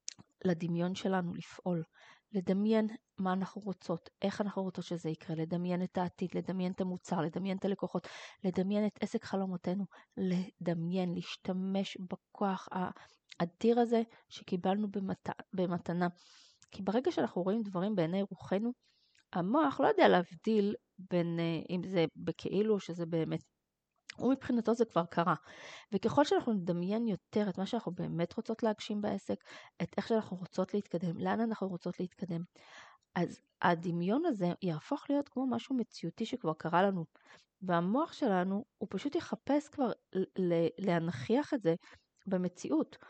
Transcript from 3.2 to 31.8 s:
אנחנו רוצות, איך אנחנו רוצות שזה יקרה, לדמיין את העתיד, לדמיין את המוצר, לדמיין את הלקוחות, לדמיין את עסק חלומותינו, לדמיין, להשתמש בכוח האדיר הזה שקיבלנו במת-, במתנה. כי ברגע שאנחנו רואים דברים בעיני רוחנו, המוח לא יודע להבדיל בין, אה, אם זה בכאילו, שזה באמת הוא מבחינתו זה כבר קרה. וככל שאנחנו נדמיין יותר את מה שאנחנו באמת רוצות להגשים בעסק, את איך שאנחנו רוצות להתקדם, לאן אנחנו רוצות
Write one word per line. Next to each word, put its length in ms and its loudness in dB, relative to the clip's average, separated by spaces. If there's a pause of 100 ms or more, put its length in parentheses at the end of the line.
אנחנו 280 -4
רוצות, 480 -6 (120)
איך 200 0
אנחנו 220 -2
רוצות 220 -4
שזה 240 -4
יקרה, 260 -4
לדמיין 480 0
את 140 -2
העתיד, 380 -2
לדמיין 360 -2
את 100 -4
המוצר, 400 -2
לדמיין 360 -2
את 80 -4
הלקוחות, 420 -2 (360)
לדמיין 440 2
את 140 -6
עסק 220 -4
חלומותינו, 600 -2 (320)
לדמיין, 960 0
להשתמש 840 -2
בכוח 720 -4 (720)
האדיר 400 2
הזה 220 4 (280)
שקיבלנו 600 0
במת-, 380 -4 (240)
במתנה. 540 0 (640)
כי 100 -12
ברגע 300 2
שאנחנו 320 0
רואים 180 2
דברים 340 0
בעיני 260 2
רוחנו, 500 -2 (640)
המוח 460 2
לא 80 6
יודע 200 6
להבדיל 680 2 (220)
בין, 420 0
אה, 300 0
אם 140 -2
זה 220 2 (100)
בכאילו, 640 0
שזה 260 -6
באמת 380 -2 (720)
הוא 160 2
מבחינתו 400 2
זה 120 4
כבר 200 0
קרה. 300 2 (560)
וככל 340 4
שאנחנו 280 2
נדמיין 540 0
יותר 420 0
את 80 -4
מה 80 0
שאנחנו 260 -4
באמת 420 -2
רוצות 300 -4
להגשים 380 0
בעסק, 420 -4 (380)
את 160 -6
איך 100 -2
שאנחנו 300 0
רוצות 360 -4
להתקדם, 440 -2
לאן 220 0
אנחנו 280 -2
רוצות 320 -6